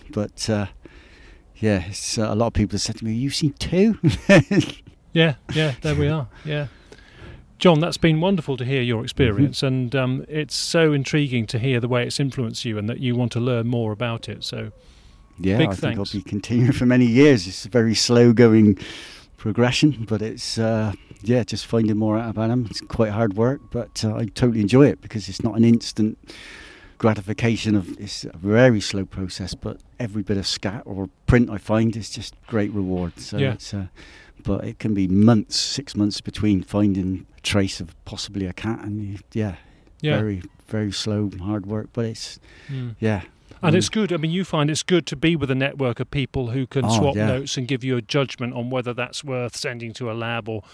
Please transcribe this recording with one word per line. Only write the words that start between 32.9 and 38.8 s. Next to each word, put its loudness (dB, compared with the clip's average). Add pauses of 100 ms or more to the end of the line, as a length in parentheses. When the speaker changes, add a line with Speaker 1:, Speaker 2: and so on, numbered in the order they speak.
Speaker 1:
So -10
Speaker 2:
Yeah. 0
Speaker 1:
it's, -12
uh, -6 (560)
but -4
it -10
can -2
be 0
months, 4
six -6
months 0
between 0
finding 0 (100)
a -20
trace -2
of -12 (100)
possibly -8
a -8
cat, -6